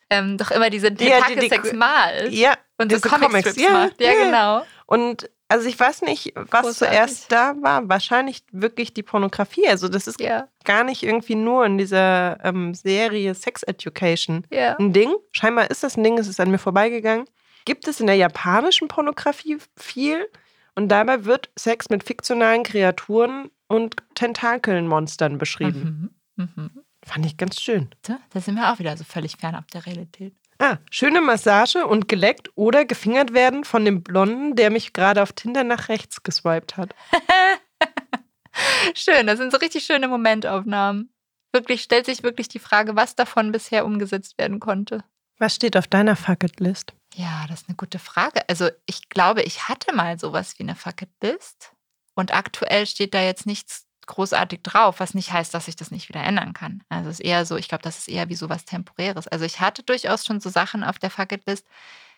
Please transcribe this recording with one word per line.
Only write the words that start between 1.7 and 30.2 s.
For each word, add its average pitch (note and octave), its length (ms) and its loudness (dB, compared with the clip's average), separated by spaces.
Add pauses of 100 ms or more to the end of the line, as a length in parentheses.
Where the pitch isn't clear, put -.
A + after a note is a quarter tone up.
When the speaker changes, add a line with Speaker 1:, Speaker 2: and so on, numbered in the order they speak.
Speaker 2:
Ko-, A#3 60 -6
Speaker 1:
malt A#3 560 2
Speaker 2:
ja, B3 220 4 (240)
Speaker 1:
und A3+ 120 0
so A3+ 60 6
Speaker 2:
diese A3+ 120 0
Speaker 1:
Comicstrips G#3+ 480 4
Speaker 2:
Comics, C4 60 0
ja, F#4 100 6
Speaker 1:
macht. F#4+ 280 2
Ja, A#3+ 120 4
Speaker 2:
ja. G#4+ 120 6
Speaker 1:
genau. A#3 420 2 (200)
Speaker 2:
Und A#3+ 440 0 (180)
also A#3 200 2
ich A#3+ 100 -6
weiß B3+ 240 2
nicht, D4+ 340 -4
was A3+ 260 2
Speaker 1:
Großartig. A#3 140 -4 (200)
Speaker 2:
zuerst A#3+ 360 2
da B3 280 2
war. A#3+ 280 0
Wahrscheinlich B3 640 0
wirklich A3+ 420 -4
die G#3 80 -6
Pornografie. G3+ 680 0
Also F3+ 200 2
das F#3+ 180 -4
ist - 140 -12
Speaker 1:
Ja. A#3 260 -4 (180)
Speaker 2:
gar G#3+ 200 4
nicht C4 180 -4
irgendwie A3+ 320 -2
nur A#3 320 2
in G3 100 2
dieser, F#3 680 2
ähm, F3+ 280 -2
Serie G3 640 -2
Sex - 300 -8
Education E3+ 840 -2
Speaker 1:
Ja. B3 280 0
Speaker 2:
ein G3 140 4
Ding. A3 200 6 (200)
Scheinbar A3+ 360 2
ist - 140 -4
das C#4 140 -4
ein A3 80 2
Ding, A3+ 140 4
es G#3+ 100 -2
ist F#3 120 -8
an F#3 120 4
mir F#3+ 60 4
vorbeigegangen. A3 680 0 (380)
Gibt - 240 -4
es D4 120 -6
in A3+ 60 2
der G3 80 6
japanischen G3 720 2
Pornografie D4 720 -4 (180)
viel D#4 520 -4 (480)
und G3+ 120 0
dabei A3 360 2
wird A3+ 340 0
Sex A#3 320 -4
mit G3+ 140 -2
fiktionalen A#3 580 0
Kreaturen A3+ 880 0 (160)
und A3+ 300 -2 (180)
Tentakelmonstern E3+ 1200 0
beschrieben. D#3+ 760 -4 (240)
Speaker 1:
Mhm. F3+ 80 -6 (100)
Mhm. D#3+ 300 -14 (200)
Speaker 2:
Fand D#3 220 -4
ich D3+ 100 -8
ganz - 240 -6
schön. F#3 300 -2 (120)
Speaker 1:
Tja, B3 160 -8 (140)
da F#3+ 80 -4
sind G3+ 140 -6
wir A3+ 180 0
auch A3+ 60 -4
wieder D#3+ 180 -6
so E3 60 -16
völlig D#3 340 -10
fernab E3 360 -10
der E3 140 -14
Realität. F3 460 -14 (300)